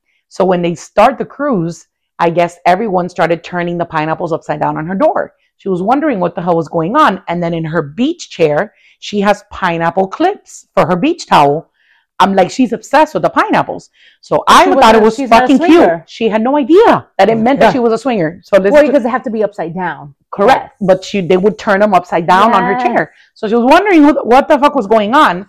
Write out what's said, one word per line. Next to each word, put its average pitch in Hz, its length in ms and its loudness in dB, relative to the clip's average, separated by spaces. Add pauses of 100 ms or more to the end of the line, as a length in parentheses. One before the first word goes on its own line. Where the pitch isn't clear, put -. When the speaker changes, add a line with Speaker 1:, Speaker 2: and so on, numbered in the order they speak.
(280)
Speaker 1:
So - 160 -4
when 180 180 0
they 170 140 -4
start 220 420 0
the 220 80 -8
cruise, 185 640 -6 (320)
I 170 100 0
guess 170 360 -2
everyone 180 440 -2
started 165 340 -4
turning 175 340 -6
the 170 80 -4
pineapples 156 480 -6
upside 151 260 -6
down 147 180 -4
on 156 100 -8
her 190 80 -6
door. - 380 -2 (240)
She - 120 -10
was 180 120 -4
wondering 254 380 -2
what 175 160 -4
the 175 60 -10
hell 170 160 -2
was 160 100 -4
going 170 300 -4
on. 226 320 0
And 175 120 -4
then 170 120 -4
in 165 100 -6
her 160 180 -6
beach 233 480 -6
chair, 160 440 -2 (260)
she 208 220 -6
has 202 300 0
pineapple 170 560 -2
clips - 640 -6
for 170 120 0
her 180 120 0
beach 302 300 -4
towel. 151 440 2 (460)
I'm 196 160 0
like, 185 160 2
"She's 254 220 -2
obsessed 294 420 -2
with 170 100 -4
the 180 60 0
pineapples." 277 600 -4 (320)
So - 160 -2 (100)
Speaker 2:
But 196 80 6
Speaker 1:
I 311 100 6
Speaker 2:
she - 60 2
Speaker 1:
thought 240 240 6
it 220 60 4
Speaker 2:
wasn't, - 20 2
Speaker 1:
was 220 140 2
Speaker 2:
she's 262 120 -4
not 226 80 6
a 247 40 4
Speaker 1:
fucking 262 180 4
cute. 339 180 -2
Speaker 2:
swinger. 170 300 2
Speaker 1:
She 226 220 -4
had 220 120 -2
no 262 160 -2
idea 294 500 2 (100)
that 196 120 2
it 226 80 2
meant 233 220 0
that 226 80 4
Speaker 2:
Yeah. 208 60 2
Speaker 1:
she 269 60 -2
was 233 120 0
a 226 60 -2
swinger. 196 480 -4
So 202 120 0
listen 190 160 0
Speaker 2:
Well, 294 100 6
Speaker 1:
to 302 40 0
Speaker 2:
because 247 160 0
they 240 60 -4
have 240 140 -4
to 254 60 -8
be 214 140 -4
upside 170 320 -6
down. 147 400 -10 (160)
Speaker 1:
Correct. - 480 0
Speaker 2:
Yes. 190 80 -6
Speaker 1:
But 185 160 0
she, - 160 -6
they 180 160 0
would 190 220 0
turn 202 240 -2
them 214 120 0
upside 175 320 -2
down 196 280 2
on 233 100 2
her 247 100 -2
Speaker 2:
Yes. 247 100 -4
Speaker 1:
chair. 233 300 -2 (200)
So 220 160 -8
she 226 60 0
was 233 140 0
wondering 349 360 4
what, 294 220 2
what 254 200 4
the 302 120 4
fuck 285 160 2
was 208 120 -4
going 214 260 0
on. 202 360 2